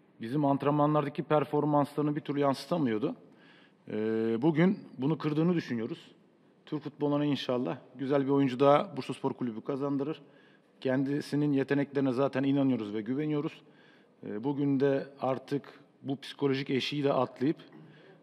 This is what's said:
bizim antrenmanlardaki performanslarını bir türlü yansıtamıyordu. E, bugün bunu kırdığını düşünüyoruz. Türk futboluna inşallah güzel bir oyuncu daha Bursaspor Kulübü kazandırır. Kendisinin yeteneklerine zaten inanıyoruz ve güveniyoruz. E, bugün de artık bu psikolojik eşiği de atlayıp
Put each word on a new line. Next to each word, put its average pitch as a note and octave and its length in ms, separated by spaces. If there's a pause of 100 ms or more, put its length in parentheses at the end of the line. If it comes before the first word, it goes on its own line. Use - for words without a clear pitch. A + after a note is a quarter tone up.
(220)
bizim C3+ 240
antrenmanlardaki D3 800
performanslarını D3 920
bir D3+ 60
türlü C#3+ 180
yansıtamıyordu. C#3 760 (760)
E, G#2+ 40 (460)
bugün E3+ 380 (180)
bunu C#3+ 200
kırdığını D#3 360
düşünüyoruz. B2 580 (540)
Türk D3+ 180
futboluna D3 420
inşallah C3+ 520 (180)
güzel C#3 300
bir C3+ 60
oyuncu C#3 280
daha C#3+ 380
Bursaspor C3 360
Kulübü A2 280
kazandırır. C#3+ 600 (600)
Kendisinin C#3+ 720
yeteneklerine C#3 580
zaten C3 320
inanıyoruz C3+ 500
ve A2 80
güveniyoruz. D3 600 (680)
E, G#2+ 160
bugün C#3 360
de C#3 280 (140)
artık C3+ 580 (220)
bu C3 180
psikolojik C#3 500
eşiği C#3+ 340
de C#3 100
atlayıp C3 440 (640)